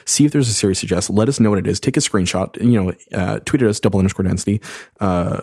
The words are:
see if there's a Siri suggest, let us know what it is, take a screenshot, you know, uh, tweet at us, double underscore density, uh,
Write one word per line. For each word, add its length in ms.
see 200
if 60
there's 180
a 40
Siri 200
suggest, 360
let 200
us 100
know 120
what 80
it 80
is, 120
take 180
a 20
screenshot, 600
you 220
know, 120
uh, 320
tweet 160
at 60
us, 120
double 200
underscore 260
density, 360
uh, 440